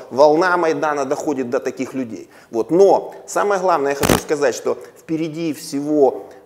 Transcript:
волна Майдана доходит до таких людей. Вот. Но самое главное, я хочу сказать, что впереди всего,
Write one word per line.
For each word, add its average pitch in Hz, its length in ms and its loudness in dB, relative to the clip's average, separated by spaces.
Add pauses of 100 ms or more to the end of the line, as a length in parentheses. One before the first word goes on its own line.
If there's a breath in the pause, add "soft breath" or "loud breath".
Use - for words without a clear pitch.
(100 loud breath)
волна 151 460 4
Майдана 151 500 0
доходит 135 440 -4
до 131 80 0
таких 127 360 -8
людей. 113 340 -10 (220 loud breath)
Вот. 113 200 -2
Но 165 440 4 (120)
самое 190 340 -2
главное, 151 320 0
я 143 40 -6
хочу - 220 2
сказать, 143 360 -2
что - 220 -4 (220 loud breath)
впереди 160 560 -6
всего, 143 720 0 (200 loud breath)